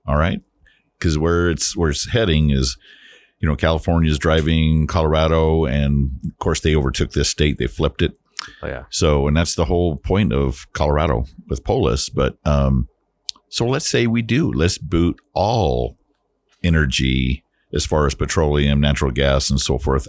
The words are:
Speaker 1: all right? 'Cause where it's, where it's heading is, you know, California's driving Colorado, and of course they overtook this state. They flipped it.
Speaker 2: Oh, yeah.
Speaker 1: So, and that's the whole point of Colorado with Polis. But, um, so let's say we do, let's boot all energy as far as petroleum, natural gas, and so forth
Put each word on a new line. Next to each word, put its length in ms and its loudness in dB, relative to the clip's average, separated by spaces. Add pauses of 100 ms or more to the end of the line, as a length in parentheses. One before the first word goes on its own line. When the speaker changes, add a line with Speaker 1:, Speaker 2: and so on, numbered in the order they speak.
Speaker 1:
all 100 0
right? 260 -2 (580)
'Cause 160 0
where 320 2
it's, 260 -2
where 160 0
it's 200 -4
heading 400 2
is, 260 0 (640)
you 100 -2
know, 80 0
California's 600 0
driving 680 2
Colorado, 760 2
and 460 0 (200)
of 100 -14
course 200 -2
they 160 2
overtook 360 -2
this 180 0
state. 260 0
They 120 -2
flipped 340 -4
it. 100 0 (500)
Speaker 2:
Oh, 40 -10
yeah. 240 -10
Speaker 1:
So, 360 2
and 80 2
that's 200 0
the 100 0
whole 320 0
point 380 0
of 400 -2
Colorado 500 0 (240)
with 160 -8
Polis. 460 0
But, 340 -2
um, 420 2 (640)
so 160 -4
let's 240 -2
say 180 2
we 140 0
do, 320 0
let's 240 0
boot 420 0 (140)
all 640 0 (680)
energy 800 0 (300)
as 140 -2
far 200 2
as 80 0
petroleum, 680 0
natural 300 0
gas, 380 0
and 120 0
so 180 -2
forth 300 -2